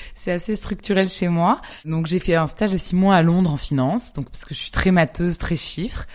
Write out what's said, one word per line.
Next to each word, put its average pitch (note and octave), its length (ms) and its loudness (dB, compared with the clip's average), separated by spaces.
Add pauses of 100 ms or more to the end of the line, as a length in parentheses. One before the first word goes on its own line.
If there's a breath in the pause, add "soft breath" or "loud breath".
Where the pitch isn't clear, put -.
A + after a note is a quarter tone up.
(140 loud breath)
c'est - 180 -6
assez F3+ 240 -4
structurel F#3+ 540 -2
chez F3+ 200 -2
moi. F3 320 2 (240 loud breath)
Donc, D#3+ 200 -2
j'ai F3 140 0
fait F3 160 0
un D#3+ 120 2
stage G#3 240 -2
de F#3+ 60 0
six - 180 -4
mois F#3+ 200 6
à E3 80 6
Londres E3+ 280 4
en C#3+ 60 -2
finance. C#3+ 560 0
Donc, C#3 160 -8
parce - 140 -16
que - 100 -12
je - 60 -10
suis - 120 -12
très - 200 2
matheuse, F3 460 2
très - 180 -2
chiffre. - 600 -8